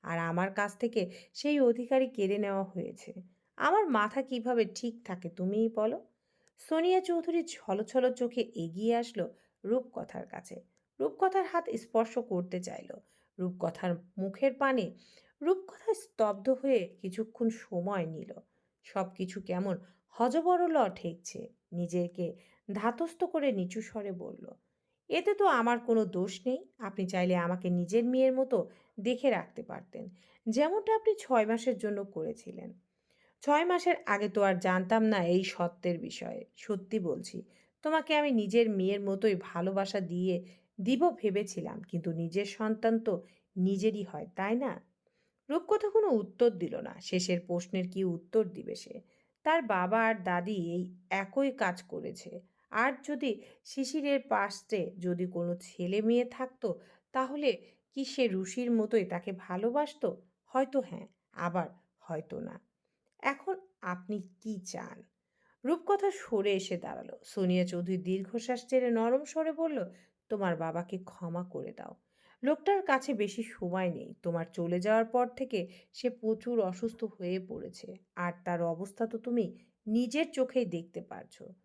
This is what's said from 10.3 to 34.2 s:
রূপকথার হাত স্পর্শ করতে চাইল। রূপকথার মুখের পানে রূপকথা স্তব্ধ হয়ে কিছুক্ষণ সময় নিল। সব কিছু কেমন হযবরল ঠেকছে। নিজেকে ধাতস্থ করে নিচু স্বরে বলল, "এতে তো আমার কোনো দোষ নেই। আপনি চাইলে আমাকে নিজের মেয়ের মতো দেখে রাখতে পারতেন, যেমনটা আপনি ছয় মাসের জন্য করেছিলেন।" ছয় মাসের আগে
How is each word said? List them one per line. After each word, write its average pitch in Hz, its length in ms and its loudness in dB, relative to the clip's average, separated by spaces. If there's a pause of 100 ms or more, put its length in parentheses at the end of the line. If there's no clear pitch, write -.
রূপকথার 381 440 2
হাত 339 260 -2
স্পর্শ 226 480 0
করতে 180 440 -2
চাইল। - 300 -12 (460)
রূপকথার 180 560 -2 (240)
মুখের 196 360 0
পানে 262 400 2 (480)
রূপকথা 381 520 0
স্তব্ধ 208 540 -2
হয়ে 262 520 2
কিছুক্ষণ 220 480 -2
সময় 190 580 -2
নিল। 160 260 -10 (500)
সব 185 320 -6
কিছু 190 260 -6
কেমন 180 380 -2 (300)
হযবরল 320 800 4
ঠেকছে। - 600 -8 (240)
নিজেকে 175 640 -2 (360)
ধাতস্থ 233 520 -2
করে 285 280 2
নিচু 185 280 -2
স্বরে 202 320 -8
বলল, - 340 -12 (600)
"এতে 349 260 2
তো 403 120 4
আমার 240 320 4
কোনো 226 260 2
দোষ 185 420 -2
নেই। 285 220 -2 (100)
আপনি 196 280 -4
চাইলে 185 300 2
আমাকে 180 340 0
নিজের 180 340 2
মেয়ের 262 280 4
মতো 254 380 0 (300)
দেখে 247 300 2
রাখতে 175 320 -4
পারতেন, - 460 -14 (400)
যেমনটা 349 480 4
আপনি 440 220 4
ছয় 233 280 4
মাসের 226 320 0
জন্য 202 260 -2
করেছিলেন।" - 680 -8 (680)
ছয় 294 240 4
মাসের 349 300 4 (120)
আগে 208 220 2